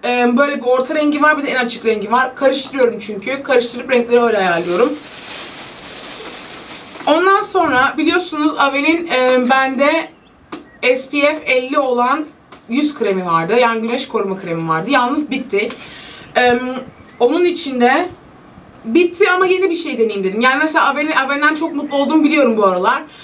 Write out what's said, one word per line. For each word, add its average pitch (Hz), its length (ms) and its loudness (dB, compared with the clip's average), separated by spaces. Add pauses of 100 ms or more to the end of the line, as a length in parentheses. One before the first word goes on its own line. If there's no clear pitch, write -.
Ee, 247 320 2
böyle 285 220 2
bir 240 80 -6
orta 254 280 0
rengi 294 280 0
var, 302 160 4
bir 277 40 -6
de - 80 -4
en 254 140 -2
açık - 220 -4
rengi 208 260 -2
var. 254 220 0
Karıştırıyorum 262 640 0
çünkü. 240 440 -8
Karıştırıp 247 480 -2
renkleri 240 320 2
öyle 220 160 2
ayarlıyorum. 175 540 0 (2250)
Ondan 370 360 4
sonra 269 560 2
biliyorsunuz 311 600 0
Ave'nin, 294 480 0
e, 254 440 2
bende 269 580 2 (720)
S 254 280 0
P 294 240 2
F - 120 -10
elli 254 320 0
olan 262 460 0 (440)
yüz 294 260 0
kremi 190 320 -2
vardı. 170 340 2
Yani 226 200 2
güneş 233 280 -4
koruma 196 300 -4
kremi 165 300 -6
vardı. 190 220 -2
Yalnız 269 400 0
bitti. 214 380 -2 (680)
Ee, 247 220 4 (600)
onun 311 260 4
içinde 285 640 2 (760)
bitti 349 460 2
ama 370 160 2
yeni 359 240 2
bir 330 60 -2
şey 247 220 -6
deneyeyim 202 260 0
dedim. 196 160 -2
Yani 262 200 2
mesela 302 280 2
Ave'nin, 294 240 -2
Ave'den 285 420 0
çok 311 200 -4
mutlu 285 220 -4
olduğumu 294 280 2
biliyorum 277 320 4
bu 208 100 2
aralar. 196 360 2 (220)